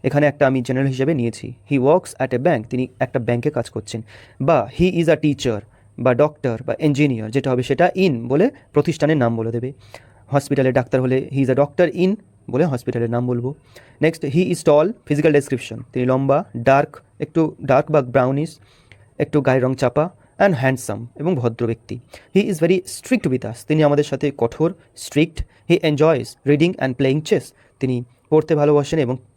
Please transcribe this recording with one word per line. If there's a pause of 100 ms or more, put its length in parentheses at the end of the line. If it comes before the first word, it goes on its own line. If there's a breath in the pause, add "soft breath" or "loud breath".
এখানে
একটা
আমি
জেনারেল
হিসেবে
নিয়েছি, (180)
"He (100)
works (120)
at
a
bank", (100)
তিনি (120)
একটা
ব্যাংকে
কাজ
করছেন। (400 loud breath)
বা (220)
"He (140)
is
a
teacher" (400 soft breath)
বা
ডক্টর
বা
ইঞ্জিনিয়ার,
যেটা
হবে
সেটা
in (140)
বলে (240 loud breath)
প্রতিষ্ঠানের
নাম
বলে
দেবে। (580 loud breath)
হসপিটালে
ডাক্তার
হলে (180)
"He
is
a
doctor (160)
in" (360)
বলে
হসপিটালের
নাম
বলবো। (520 soft breath)
নেক্সট (140)
"He (100)
is (100)
tall", (180)
ফিজিক্যাল
ডেসক্রিপশন, (140)
তিনি
লম্বা, (120)
ডার্ক, (280)
একটু (100)
ডার্ক
বা
ব্রাউনিশ, (720 soft breath)
একটু
গায়ের
রং
চাপা, (340 soft breath)
and (100)
handsome (140)
এবং
ভদ্র
ব্যক্তি। (360 loud breath)
"He (100)
is
very (200)
strict
with
us", (100)
তিনি
আমাদের
সাথে
কঠোর, (260 soft breath)
স্ট্রিক্ট। (320 soft breath)
"He (120)
enjoys (220)
reading (100)
and
playing
chess", (340 soft breath)
তিনি (260)
পড়তে
ভালোবাসেন
এবং (220)